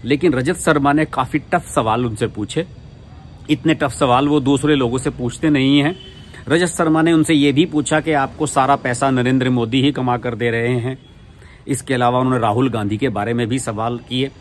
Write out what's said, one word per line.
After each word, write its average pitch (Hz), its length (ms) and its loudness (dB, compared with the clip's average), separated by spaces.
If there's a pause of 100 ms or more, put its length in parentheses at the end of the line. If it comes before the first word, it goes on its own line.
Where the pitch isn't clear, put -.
लेकिन 143 280 2
रजत 131 220 0
शर्मा 143 380 2
ने 151 120 2
काफ़ी 135 340 -4
टफ - 360 -4
सवाल 117 300 0
उनसे 113 220 -4
पूछे। 113 400 -6 (840)
इतने 156 240 2
टफ 151 180 0
सवाल 131 360 2
वो 147 120 4
दूसरे 143 360 2
लोगों 127 220 0
से 127 120 -2
पूछते 123 400 -4
नहीं 139 300 4
हैं। 160 200 0 (500)
रजत 170 160 2
शर्मा 160 360 0
ने 165 120 4
उनसे 160 200 2
ये 143 180 4
भी 143 140 4
पूछा 151 340 0
कि 156 120 -2
आपको 139 340 -2
सारा 139 300 2
पैसा 135 360 -2
नरेंद्र 127 380 2
मोदी 123 320 0
ही 139 100 2
कमा 123 260 -2
कर 117 180 -6
दे 117 160 -2
रहे 117 160 -2
हैं। 123 300 -4 (680)
इसके 135 260 -4
अलावा 123 260 2
उन्होंने 127 200 2
राहुल 117 300 2
गांधी 107 280 -4
के 131 120 -2
बारे 104 240 -4
में 117 140 -2
भी 127 120 -4
सवाल 117 400 -6 (100)
किए। 131 320 -4